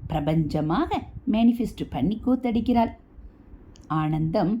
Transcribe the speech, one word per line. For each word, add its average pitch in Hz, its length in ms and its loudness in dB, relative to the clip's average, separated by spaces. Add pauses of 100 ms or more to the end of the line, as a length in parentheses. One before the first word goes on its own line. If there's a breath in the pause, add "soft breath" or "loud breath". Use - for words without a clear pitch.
பிரபஞ்சமாக 156 840 0 (380)
மேனிஃபெஸ்ட் 226 600 2
பண்ணி 165 300 -2
கூத்தடிக்கிறாள். 240 720 2 (1000)
ஆனந்தம் 156 680 0